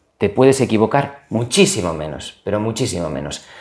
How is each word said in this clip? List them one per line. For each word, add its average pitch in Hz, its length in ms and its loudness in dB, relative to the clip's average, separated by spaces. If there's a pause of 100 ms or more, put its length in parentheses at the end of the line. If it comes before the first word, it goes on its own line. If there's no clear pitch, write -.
(180)
te 101 120 0
puedes 131 300 4
equivocar 113 680 0
muchísimo 120 640 0
menos, 76 500 -10
pero 101 160 -2
muchísimo 107 500 -4
menos. 73 360 -8 (160)